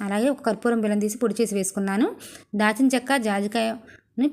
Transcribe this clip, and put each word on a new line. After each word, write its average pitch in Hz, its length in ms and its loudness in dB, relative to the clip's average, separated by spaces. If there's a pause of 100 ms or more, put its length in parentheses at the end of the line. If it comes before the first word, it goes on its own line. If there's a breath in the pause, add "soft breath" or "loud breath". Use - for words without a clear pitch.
అలాగే 208 300 0
ఒక 262 140 -14
కర్పూరం 233 360 0
బిళ్ళను 208 220 2
తీసి 214 180 -6
పొడి 208 160 0
చేసి 214 180 -2
వేసుకున్నాను. 196 500 0 (540 loud breath)
దాచిన 220 320 4
చెక్క, 262 220 0 (120)
జాజికాయని 220 1040 -2